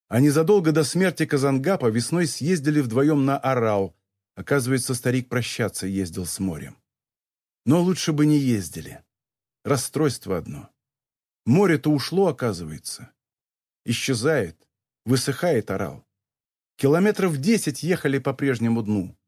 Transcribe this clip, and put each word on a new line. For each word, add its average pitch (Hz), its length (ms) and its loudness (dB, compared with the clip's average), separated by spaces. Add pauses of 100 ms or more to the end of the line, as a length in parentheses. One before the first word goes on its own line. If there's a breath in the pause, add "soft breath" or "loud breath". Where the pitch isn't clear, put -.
А 117 120 2
незадолго 160 520 4
до 156 100 4
смерти 170 440 0
Казангапа 139 600 0
весной 120 400 0
съездили 151 540 0
вдвоём 139 440 2
на 139 140 0
Арал. 113 580 0 (380)
Оказывается, 131 600 -2
старик 127 340 -2
прощаться 117 580 -4
ездил 95 400 -4
с - 140 -8
морем. 82 360 -6 (880)
Но 151 160 4
лучше 175 320 0
бы 151 140 2
не 151 100 4
ездили. 110 680 -2 (600)
Расстройство 127 720 -2
одно. 123 320 -10 (800)
Море-то 151 440 4
ушло, 175 360 0
оказывается. 87 840 -6 (720)
Исчезает, 117 840 -2 (360)
высыхает 131 640 0
Арал. 95 360 -8 (720)
Километров 180 640 2
десять 156 440 0
ехали 151 360 0
по 131 160 -2
прежнему 117 480 0
дну, 101 340 -4 (120)